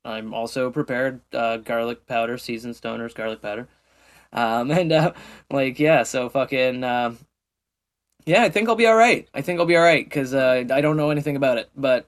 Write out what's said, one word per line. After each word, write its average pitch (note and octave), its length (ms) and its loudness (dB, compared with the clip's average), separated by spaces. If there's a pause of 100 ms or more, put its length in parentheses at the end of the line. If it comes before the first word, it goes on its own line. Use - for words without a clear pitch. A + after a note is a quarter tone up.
I'm A2 280 -10
also A#2 380 -4
prepared. C3 480 -4 (140)
Uh, A#2 240 -2
garlic A#2 500 -6
powder, A#2 300 -2
seasoned A#2 380 -10
stoners, A#2 380 -10
garlic A2 280 -8
powder. G#2+ 260 -10 (640)
Um, A#2 400 -2
<laughs> - 0 -
and, E3+ 220 2
uh, D#3+ 180 4 (400)
like, C3 260 -2
yeah, D3 260 4
so B2 260 -4
fucking, B2+ 560 -2
uh, A#2+ 300 -2 (1080)
yeah, F#3 180 4
I G3+ 60 2
think G#3+ 200 0
I'll A3+ 60 2
be A3+ 120 2
all A3 80 6
right. A3+ 380 4
I C#3 80 -6
think F3 180 -4
I'll F3 60 2
be E3+ 120 4
all E3 60 6
right, E3 260 4
'cause, C3 240 -4
uh, B2+ 380 2
I - 100 2
don't D3+ 160 2
know D3+ 120 0
anything D3 260 -2
about C3+ 220 0
it, A2 180 -8
but C3 320 0